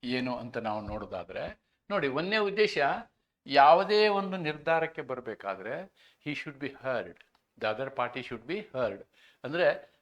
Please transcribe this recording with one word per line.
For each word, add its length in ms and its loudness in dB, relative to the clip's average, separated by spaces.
ಏನು 320 -2
ಅಂತ 220 -8
ನಾವು 220 -4
ನೋಡೋದಾದ್ರೆ 880 -10
ನೋಡಿ, 180 0
ಒಂದನೇ 280 -2
ಉದ್ದೇಶ, 420 2
ಯಾವುದೇ 640 8
ಒಂದು 280 -2
ನಿರ್ಧಾರಕ್ಕೆ 640 -2
ಬರ್ಬೇಕಾದ್ರೆ 920 -8
he 120 -6
should 220 -12
be 160 -8
heard, 400 -6
the 160 -2
other 200 -8
party 320 -4
should 180 -10
be 140 -6
heard. 300 -4
ಅಂದ್ರೆ 580 0